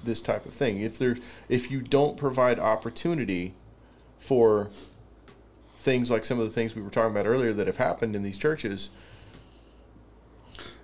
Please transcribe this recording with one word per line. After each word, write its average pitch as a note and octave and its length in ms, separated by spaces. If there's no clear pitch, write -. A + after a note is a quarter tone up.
this A#2 160
type - 260
of - 80
thing. G#2 280
If A2 160
there, B2 200
if B2+ 240
you C3+ 100
don't C#3 360
provide B2+ 420
opportunity A2 960
for A2 500
things B2 340
like A2+ 140
some B2 140
of A2+ 60
the G#2+ 60
things A2+ 240
we A2 60
were G2+ 80
talking A2+ 260
about G2+ 120
earlier A#2 260
that G2+ 140
have F#2 100
happened A#2+ 380
in G2+ 80
these G2 140
churches. A#2 520